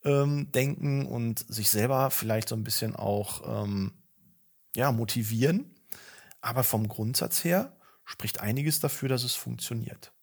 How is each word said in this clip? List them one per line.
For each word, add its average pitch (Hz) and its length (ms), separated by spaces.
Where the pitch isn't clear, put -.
ähm, 143 480
denken 139 540
und 117 460
sich 110 180
selber 131 400
vielleicht 110 380
so 113 60
ein 110 80
bisschen 110 320
auch, - 720
ähm, 98 280
ja, 127 160
motivieren. 117 800
Aber 123 220
vom 110 240
Grundsatz - 560
her 185 340
spricht - 360
einiges 139 380
dafür, 139 300
dass 123 160
es 123 100
funktioniert. - 800